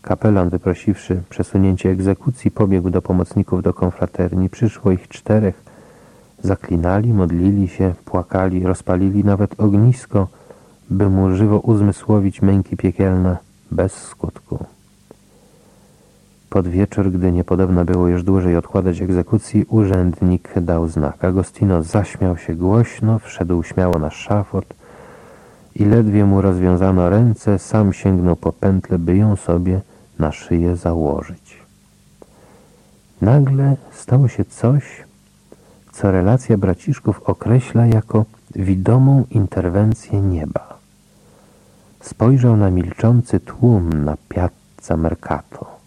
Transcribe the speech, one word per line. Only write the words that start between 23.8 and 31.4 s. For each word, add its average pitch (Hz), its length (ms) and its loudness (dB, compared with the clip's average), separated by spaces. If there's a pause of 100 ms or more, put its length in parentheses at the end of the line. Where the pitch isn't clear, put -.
na 76 120 -4
szafot 98 540 -4 (1120)
i 104 100 0
ledwie 104 400 4
mu 98 160 4
rozwiązano 90 680 2
ręce, 107 480 2
sam 104 340 0
sięgnął 90 440 0
po - 160 -4
pętlę, 92 460 -2
by 85 180 0
ją 104 200 2
sobie 90 440 -2 (380)
na 78 140 -2
szyję 87 440 -2
założyć. 82 840 -4 (1600)